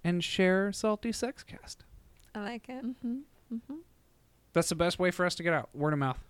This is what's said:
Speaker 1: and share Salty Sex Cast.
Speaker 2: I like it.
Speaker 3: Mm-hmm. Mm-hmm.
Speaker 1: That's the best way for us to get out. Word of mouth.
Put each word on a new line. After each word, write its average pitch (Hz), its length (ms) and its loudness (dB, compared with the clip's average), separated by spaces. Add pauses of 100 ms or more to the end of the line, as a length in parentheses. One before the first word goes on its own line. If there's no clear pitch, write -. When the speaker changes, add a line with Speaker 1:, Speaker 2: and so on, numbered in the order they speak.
Speaker 1:
and 175 220 2
share 190 480 4
Salty 214 400 0
Sex - 300 -4
Cast. - 420 -18 (500)
Speaker 2:
I 214 60 -6
like 220 300 -8
it. 254 120 -8
Speaker 3:
Mm-hmm. 247 340 -4 (360)
Mm-hmm. 233 220 -8 (800)
Speaker 1:
That's 165 160 2
the 175 40 0
best 170 240 2
way 180 120 4
for 180 160 0
us 170 80 0
to - 80 -8
get 170 100 2
out. 135 220 0
Word 147 180 2
of 147 60 2
mouth. 135 200 0 (120)